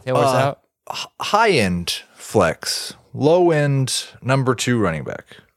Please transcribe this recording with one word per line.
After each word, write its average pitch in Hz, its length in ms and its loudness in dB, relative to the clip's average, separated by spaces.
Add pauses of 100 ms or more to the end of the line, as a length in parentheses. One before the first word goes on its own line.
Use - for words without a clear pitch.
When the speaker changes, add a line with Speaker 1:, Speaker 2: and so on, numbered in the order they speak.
Speaker 1:
Taylor's 135 220 0
Speaker 2:
uh, 131 100 2
Speaker 1:
out? 135 240 -2 (320)
Speaker 2:
h-, - 140 -10 (140)
high-end 110 840 0 (120)
flex, - 800 -2 (180)
low-end 147 920 2 (160)
number 127 320 0
two 123 240 0
running 82 240 -2
back. - 360 -14 (180)